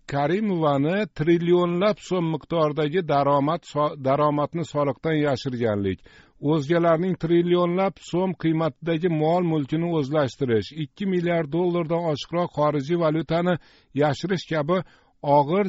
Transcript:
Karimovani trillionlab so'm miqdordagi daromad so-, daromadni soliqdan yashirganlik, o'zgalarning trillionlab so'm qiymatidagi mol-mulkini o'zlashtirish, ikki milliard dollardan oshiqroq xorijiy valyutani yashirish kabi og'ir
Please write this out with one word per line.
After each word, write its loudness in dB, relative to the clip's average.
Karimovani 0
trillionlab 2
so'm -2
miqdordagi -2
daromad 2
so-, -2
daromadni 0
soliqdan -2
yashirganlik, 0
o'zgalarning 2
trillionlab 2
so'm -2
qiymatidagi -2
mol-mulkini 0
o'zlashtirish, 0
ikki -8
milliard -2
dollardan -2
oshiqroq -4
xorijiy 0
valyutani 0
yashirish 0
kabi -2
og'ir 2